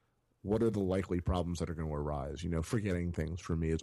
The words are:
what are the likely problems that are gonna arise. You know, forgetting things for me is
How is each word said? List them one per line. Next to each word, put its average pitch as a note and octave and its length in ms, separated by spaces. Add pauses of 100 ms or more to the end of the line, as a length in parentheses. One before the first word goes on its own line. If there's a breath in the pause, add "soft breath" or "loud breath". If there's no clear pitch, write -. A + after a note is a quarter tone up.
(420)
what A2 200
are A2+ 80
the G#2+ 100
likely F#2 400
problems F2 380
that E2 100
are E2+ 60
gonna D#2 180
arise. D2 500
You F2 80
know, E2 120
forgetting F2+ 500
things E2 280
for - 160
me D#2+ 140
is D#2+ 120